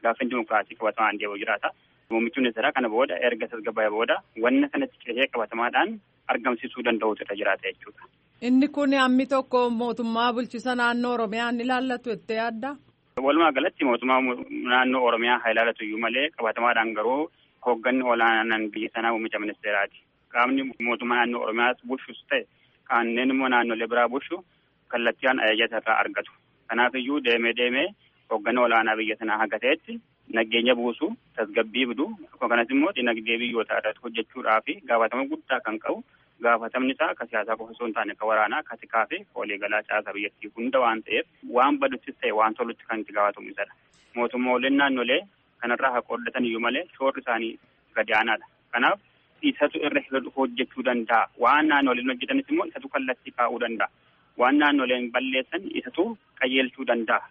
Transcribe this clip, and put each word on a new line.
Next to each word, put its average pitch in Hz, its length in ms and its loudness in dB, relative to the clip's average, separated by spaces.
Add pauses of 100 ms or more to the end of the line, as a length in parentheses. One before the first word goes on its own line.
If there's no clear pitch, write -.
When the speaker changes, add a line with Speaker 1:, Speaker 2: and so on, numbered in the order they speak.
Speaker 1:
Gaaffiin 117 280 0
dimokiraasii 113 460 -2
qabatamaan 107 420 0
deebi'u 101 200 -6
jiraata. 104 320 -4 (400)
Muummichi 117 300 -2
ministeeraa 123 320 0
kana 123 160 0
booda 110 300 0
erga 120 300 0
tasgabbaa'ee 110 420 -2
booda 120 300 0 (220)
wanna 135 260 4
sanatti 139 320 -6
ceesee 120 280 -2
qabatamaadhaan 120 680 -2 (320)
argamsiisuu 123 560 -4
danda'u 110 320 0
irra 101 200 -8
jiraata 101 320 -2
jechuudha. - 360 -14 (380)
Speaker 2:
Inni 262 260 4
kun 285 260 0
hammi 262 320 4
tokko 262 440 2
mootummaa 233 640 0
bulchiisa 247 420 -4
naannoo 240 400 0
Oromiyaa 233 380 -2
ni 233 120 -4
ilaallatu 254 460 -2
jettee 214 260 -4
yaadda? 226 340 -4 (460)
Speaker 1:
Walumaa 202 360 4
galatti 135 320 0
mootummaa 127 360 4
mu-, 127 180 -2 (260)
naannoo 127 400 4
Oromiyaa 120 340 4
haa 117 140 0
ilaallatu 113 320 2
iyyuu 107 160 -6
malee 123 300 -2
qabatamaadhaan 117 640 0
garuu 127 360 0 (320)
hoogganni 123 400 2
olaanaan 113 680 2
biyya 107 200 -6
sanaa 113 220 0
muummicha 110 260 -4
ministeeraati. 104 600 -4 (340)
Qaamni 127 300 2 (140)
mootummaa 120 420 -2
naannoo 120 240 0
Oromiyaa 117 400 2
bulchus 120 440 -10
ta'e 127 200 -2 (400)
kanneen 120 440 0
immoo 135 180 2
naannolee 117 380 2
biraa 120 220 2
bulchu 139 300 -6 (520)
kallattiidhaan 120 500 0
ajaja 110 380 0
irraa 110 220 0
argatu. 101 320 -4 (360)
Kanaaf 120 260 2
iyyuu 131 260 -2
deemee 117 320 2
deemee 123 340 0 (440)
hoogganni 113 300 0
olaanaa 113 360 4
biyya 107 220 -2
sanaa 107 200 -2
haga 110 200 0
ta'etti 156 420 -2 (300)
nageenya 113 440 2
buusu, 120 320 -4 (260)
tasgabbii 113 540 -2
fidu, 120 200 -2 (160)
akkasumas 117 480 -2
immoo 143 240 2
dinagdee 117 440 -2
biyyootaa 117 400 -2
irratti 107 240 -4
hojjechuudhaa 113 580 -2
fi 113 200 -8
gaafatama 120 460 0
guddaa 139 340 -4
kan 110 180 -6
qabu. 196 260 -6 (360)
Gaafatamni 117 520 0
isaa 156 180 0
akka 131 160 -8
siyaasaa 110 300 -2
qofa 113 160 -14
osoo 120 140 -8
hin 110 80 -4
taane 104 180 -4
akka 107 140 -6
waraanaa, 107 320 2
akka 123 180 -10
tikaa 113 300 -2
fi 165 120 -8 (140)
waliigalaa 104 500 -4
caasaa 104 320 -4
biyyattii 104 380 -10
hunda 127 280 0
waan 113 220 2
ta'eef 117 240 -4 (240)
waan 135 280 4
baduttis 131 380 -4
ta'e 123 160 -2
waan 107 220 2
tolutti 117 320 -6
kan 110 140 -6
itti 101 120 -12
gaafatamu 104 380 -2
isadha. 101 240 -10 (400)
Mootummooleen 123 600 0
naannolee 135 440 2 (400)
kanarraa 120 320 0
haa 120 100 0
qooddatan 120 420 -4
iyyuu 113 160 -2
malee 123 280 -2
shoorri 135 340 -2
isaanii 113 300 -4 (440)
gadi 110 180 2
aanaadha. 110 320 2 (220)
Kanaaf 147 320 2 (420)
isatu 147 360 0
irra 147 240 0 (320)
hojjechuu 123 500 -2
danda'a. 117 500 2
Waan 143 340 4
naannoleen 139 400 2
hojjetanis 254 400 -2
immoo - 180 0
isatu 277 220 -12
kallattii 131 480 -6
kaa'uu 120 240 0
danda'a. 113 300 -2 (480)
Waan 131 200 4
naannoleen 127 540 2
balleessan 131 640 -2
isatu - 320 -2 (280)
qajeelchuu 131 520 -2
danda'a. 117 340 0 (100)